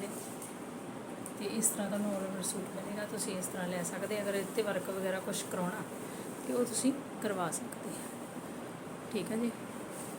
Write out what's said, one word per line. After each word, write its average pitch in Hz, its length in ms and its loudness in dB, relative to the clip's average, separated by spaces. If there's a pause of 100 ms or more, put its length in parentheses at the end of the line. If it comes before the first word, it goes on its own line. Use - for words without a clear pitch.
ਹੈ। - 60 -2 (1300)
ਤੇ 208 60 0
ਇਸ 220 220 6
ਤਰ੍ਹਾਂ 202 200 2
ਤੁਹਾਨੂੰ 208 240 2
all 190 140 2
over 190 180 0
ਸੂਟ 185 320 -2
ਮਿਲੇਗਾ, 208 360 -2
ਤੁਸੀਂ 202 260 0
ਇਸ 185 80 -2
ਤਰ੍ਹਾਂ 185 220 0
ਲੈ 180 160 2
ਸਕਦੇ। 196 380 0
ਅਗਰ 196 140 2
ਇੱਥੇ 196 260 2
ਵਰਕ 196 280 2
ਵਗੈਰਾ 190 300 2
ਕੁਛ 196 320 0
ਕਰਾਉਣਾ 185 300 2 (680)
ਤੇ 254 60 2
ਉਹ 247 120 6
ਤੁਸੀਂ 254 260 6 (300)
ਕਰਵਾ 185 300 4
ਸਕਦੇ - 380 -2
ਆ, - 40 -2 (1160)
ਠੀਕ 196 200 2
ਹੈ 220 60 2
ਜੀ। 233 140 4 (680)